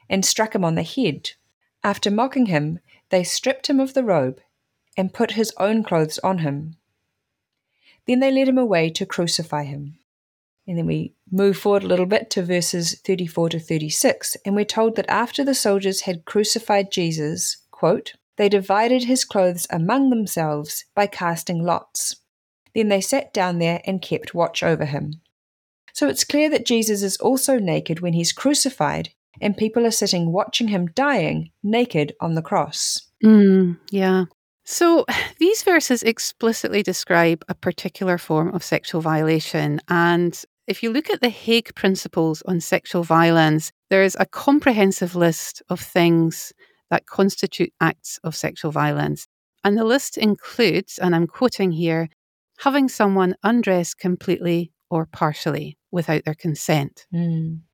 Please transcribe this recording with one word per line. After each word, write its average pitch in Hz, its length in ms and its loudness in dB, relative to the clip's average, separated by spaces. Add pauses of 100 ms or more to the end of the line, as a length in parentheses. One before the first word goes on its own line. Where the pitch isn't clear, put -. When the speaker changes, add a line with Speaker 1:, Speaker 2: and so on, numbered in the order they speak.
Speaker 1:
and 190 160 0
struck - 300 -2
him 190 100 0
on 165 100 0
the 165 80 -2
head. 175 480 -4 (520)
After 208 260 -2
mocking 247 380 0
him, 156 320 -2 (300)
they 185 140 2
stripped - 440 -4
him 277 120 2
of 269 140 -2
the 262 100 0
robe 156 360 0 (580)
and 190 160 -2
put 226 180 -2
his 208 260 -2
own 214 260 0
clothes 160 360 0
on 180 200 -2
him. 156 360 -6 (1300)
Then 247 120 2
they 269 120 4
led 262 160 4
him 262 100 2
away 185 340 2
to 190 140 -6
crucify 170 600 -4
him. 143 340 -12 (680)
And 180 100 -4
then 165 100 -2
we 160 260 -4 (180)
move 190 260 2
forward 202 260 0
a 190 40 -6
little 180 180 2
bit 220 260 0
to 196 100 -2
verses 175 640 -2
thirty-four 175 440 0
to 170 100 -4
thirty-six, 160 840 -2
and 202 120 -2
we're 208 100 0
told 226 300 0
that 202 140 -2
after 247 340 -2
the 269 100 0
soldiers 196 480 0
had 175 240 -6
crucified 208 640 0
Jesus, 165 640 -4 (120)
quote, 151 440 0 (240)
"they 208 120 4
divided 208 540 2
his 254 200 0
clothes 180 460 0
among 226 400 2
themselves 160 760 -2 (100)
by 208 100 2
casting 170 580 -4
lots. - 520 -4 (600)
Then 220 140 2
they 196 120 2
sat - 320 -2
down 180 260 0
there 170 260 0
and 190 160 -4
kept - 320 -6
watch 170 300 -2
over 160 220 0
him." 147 360 -6 (720)
So - 160 0
it's - 160 0
clear 302 260 2
that 269 160 0
Jesus 220 380 0
is 190 140 -4
also 262 420 2
naked 165 400 -2
when 175 140 -2
he's 170 200 0
crucified, 165 760 -2 (320)
and 202 160 -2
people 220 280 0
are 226 60 2
sitting 180 400 0
watching 208 380 -2
him 180 180 0
dying 165 640 -2 (100)
naked 208 580 0
on 165 140 -2
the 160 80 -2
cross. - 680 -4 (140)
Speaker 2:
Mm, 190 540 8 (140)
yeah. 190 340 2 (380)
So 339 420 2 (160)
<sighs> - 180 -10
these 381 220 2
verses 320 400 2
explicitly - 800 -2
describe 170 680 2
a - 40 -6
particular 180 640 -4
form 160 380 -2
of 170 80 -6
sexual - 380 -4
violation. 156 840 0
And 170 540 2 (240)
if 202 160 -6
you 226 100 -2
look 294 200 -2
at 403 100 -4
the 247 80 2
Hague 226 460 -2
Principles 165 720 -2
on 180 120 0
Sexual - 440 -2
Violence, 160 680 4 (180)
there 190 120 4
is 190 180 2
a 190 60 2
comprehensive 208 880 2
list 170 540 0
of 180 100 -4
things 165 760 2 (360)
that - 160 0
constitute - 760 -2
acts - 420 -2
of 156 120 -8
sexual - 360 -6
violence. 147 560 -2 (360)
And 202 140 2
the 226 60 0
list 233 340 0
includes, 208 800 0
and 180 180 2
I'm 165 120 2
quoting 202 440 0
here, 165 380 -2 (500)
"having 277 280 2
someone 190 560 0
undress 196 500 0
completely 175 800 -2 (180)
or 160 180 -2
partially 151 680 -4 (160)
without 160 320 -2
their 156 120 -6
consent." 151 760 -4
Speaker 1:
Mm. 165 500 -4 (120)